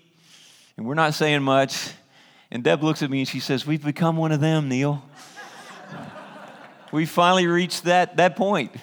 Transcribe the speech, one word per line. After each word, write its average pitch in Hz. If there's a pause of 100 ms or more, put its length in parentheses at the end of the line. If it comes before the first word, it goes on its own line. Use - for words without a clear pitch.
(760)
and 113
we're 139
not 156
saying 147
much. 135 (600)
And 240
Deb 170
looks 156
at 135
me 135
and 131
she -
says, 131
"We've 151
become 165
one 160
of 151
them, 156
Neil." 139
<laughs> -
We 156
finally 175
reached 175
that, 180
that 175
point. 185